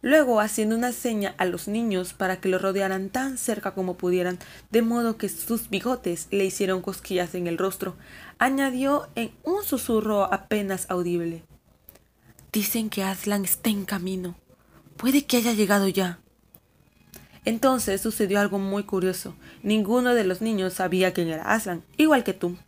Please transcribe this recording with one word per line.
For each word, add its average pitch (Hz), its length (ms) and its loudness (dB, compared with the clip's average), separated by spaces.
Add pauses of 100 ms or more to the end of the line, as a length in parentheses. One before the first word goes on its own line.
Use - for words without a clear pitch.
Luego, 254 380 6
haciendo 214 340 0
una 240 160 0
seña 220 480 -2
a 190 60 2
los 175 240 -4
niños 202 440 -2
para 185 280 -2
que 190 80 -2
lo 185 100 2
rodearan 190 500 -2
tan 262 300 -4
cerca 208 340 -4
como 185 240 -4
pudieran, 180 420 0 (340)
de 226 100 6
modo 226 340 0
que 208 120 -4
sus - 420 -4
bigotes 247 640 -2
le 202 120 2
hicieron 185 380 -2
cosquillas 180 540 -4
en 175 100 -2
el 170 100 -2
rostro, 190 380 -4 (440)
añadió 269 760 0
en 226 160 -4 (140)
un 392 180 0
susurro 214 680 0
apenas 196 560 -2
audible: 170 560 -2 (1080)
"Dicen 214 380 -2
que 196 140 -2
Aslan 196 400 -2
está - 260 0
en 202 140 0
camino. 180 500 -6 (600)
Puede 269 280 4
que - 120 2
haya 233 160 4
llegado 202 340 4
ya". 185 320 0 (1300)
Entonces 226 560 2
sucedió 202 400 0
algo 202 180 2
muy 196 240 -2
curioso. 185 540 -2 (260)
Ninguno 220 520 4
de 226 100 4
los 185 160 0
niños 202 320 0
sabía 185 400 2
quién 175 160 0
era 160 160 -6
Aslan, 185 400 -2 (120)
igual 302 280 6
que 185 100 -2
tú. 180 220 -4 (120)